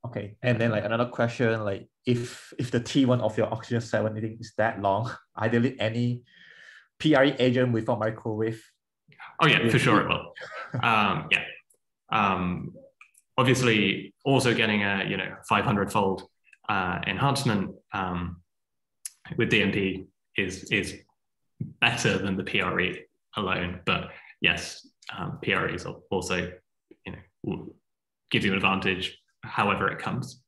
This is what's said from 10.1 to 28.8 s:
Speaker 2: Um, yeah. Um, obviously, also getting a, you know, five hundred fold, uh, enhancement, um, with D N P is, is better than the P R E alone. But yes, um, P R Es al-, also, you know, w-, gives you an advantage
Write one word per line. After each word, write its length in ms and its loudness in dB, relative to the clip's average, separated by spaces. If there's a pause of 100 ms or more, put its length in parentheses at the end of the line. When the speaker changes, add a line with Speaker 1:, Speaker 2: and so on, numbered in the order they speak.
Speaker 2:
Um, 480 2
yeah. 140 2 (680)
Um, 640 0 (640)
obviously, 760 2 (100)
also 300 4
getting 280 2
a, 260 0
you 80 -2
know, 180 -6 (140)
five 160 2
hundred 260 2
fold, 380 0 (400)
uh, 380 -2
enhancement, 680 0 (180)
um, 500 -4 (960)
with 120 2
D 120 4
N 100 2
P 340 -2 (300)
is, 340 -4
is 280 -2 (840)
better 380 2
than 180 -2
the 80 -4
P 160 -2
R 180 -2
E 220 -2 (360)
alone. 500 -4
But 240 -2 (300)
yes, 460 -2 (300)
um, 240 -8
P 140 -2
R 140 0
Es 180 -8
al-, 240 -12
also, 420 -4 (540)
you 60 -12
know, 60 -14 (260)
w-, 300 -8 (560)
gives 140 0
you 80 2
an 40 0
advantage 600 0 (240)